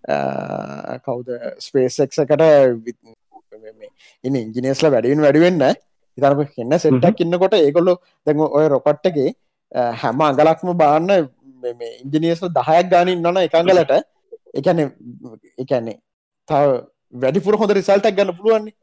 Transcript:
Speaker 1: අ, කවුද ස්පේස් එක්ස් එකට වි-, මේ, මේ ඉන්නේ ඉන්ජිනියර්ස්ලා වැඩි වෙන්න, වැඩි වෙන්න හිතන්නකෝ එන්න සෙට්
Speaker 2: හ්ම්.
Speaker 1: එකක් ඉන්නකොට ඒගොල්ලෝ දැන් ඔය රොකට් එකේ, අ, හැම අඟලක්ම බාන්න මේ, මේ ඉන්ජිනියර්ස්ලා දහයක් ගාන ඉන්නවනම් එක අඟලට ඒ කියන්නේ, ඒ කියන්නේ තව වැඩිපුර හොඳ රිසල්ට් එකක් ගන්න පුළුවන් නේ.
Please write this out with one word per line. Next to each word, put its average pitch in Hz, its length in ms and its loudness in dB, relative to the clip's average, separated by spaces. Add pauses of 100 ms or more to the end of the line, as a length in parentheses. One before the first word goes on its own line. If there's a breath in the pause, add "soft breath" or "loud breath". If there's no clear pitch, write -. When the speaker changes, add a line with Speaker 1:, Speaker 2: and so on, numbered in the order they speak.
Speaker 1:
අ, 69 920 -8
කවුද 123 320 -10 (280)
ස්පේස් 127 420 -4
එක්ස් 143 200 -2
එකට 147 240 2 (340)
වි-, 113 200 -14 (520)
මේ, 110 240 -20
මේ 107 180 -20 (320 soft breath)
ඉන්නේ 131 180 -4
ඉන්ජිනියර්ස්ලා 127 500 -2
වැඩි 120 200 2
වෙන්න, 151 140 0
වැඩි 147 180 4
වෙන්න 180 180 2 (560)
හිතන්නකෝ 143 300 0 (100)
එන්න 127 220 -2
සෙට් 156 120 2
Speaker 2:
හ්ම්. 127 140 2
Speaker 1:
එකක් - 160 2
ඉන්නකොට 180 360 0
ඒගොල්ලෝ 170 400 2 (240)
දැන් 151 260 0
ඔය 151 200 0
රොකට් 147 380 0
එකේ, 156 280 0 (380)
අ, 120 200 -2
හැම 120 300 -4
අඟලක්ම 160 520 2
බාන්න 160 380 2 (460)
මේ, 123 160 -8
මේ 120 220 -12
ඉන්ජිනියර්ස්ලා 160 600 -4
දහයක් 160 340 2
ගාන 175 220 4
ඉන්නවනම් 175 320 0
එක 165 120 -2
අඟලට 170 360 2
ඒ - 680 -6
කියන්නේ, 165 260 0 (640)
ඒ 127 140 -12
කියන්නේ 117 320 -6 (520)
තව 139 300 2 (340)
වැඩිපුර 160 420 -2
හොඳ 208 160 -2
රිසල්ට් 196 340 0
එකක් 196 120 0
ගන්න 190 180 -2
පුළුවන් 214 300 0
නේ. 214 180 -20